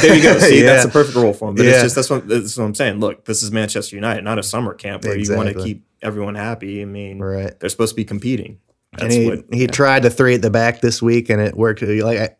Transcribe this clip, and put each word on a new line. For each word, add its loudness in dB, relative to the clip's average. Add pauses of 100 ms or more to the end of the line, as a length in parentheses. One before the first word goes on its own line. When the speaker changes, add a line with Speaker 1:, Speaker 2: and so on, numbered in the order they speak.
Speaker 1:
there 8
you 6
go. 6
Speaker 2:
<laughs> -
Speaker 1:
See, 6
that's 6
Speaker 2:
Yeah. -2
Speaker 1:
a -8
perfect 2
role 2
for -8
him. -8
But 4
it's 6
Speaker 2:
Yeah. 4
Speaker 1:
just, 0
that's -2
what, -4
that's -2
what -4
I'm -4
saying. -4
Look, -6
this -4
is -6
Manchester -4
United, -4
not -4
a -8
summer -6
camp -12
where -4
you -6
wanna -2
Speaker 2:
Exactly. -8
Speaker 1:
keep -16 (160)
everyone -8
happy. -10
I -10
mean, -14
Speaker 2:
Right. -8
Speaker 1:
they're -8
supposed -2
to -14
be -4
competing. -8 (340)
Speaker 2:
And -12
Speaker 1:
That's 0
Speaker 2:
he, 4
Speaker 1:
what, -4
Speaker 2:
he -2
Speaker 1:
yeah. 0
Speaker 2:
tried 2
to 4
three 2
at -2
the 0
back 0
this 0
week, 0
and 2
it -4
worked, 0
like, -2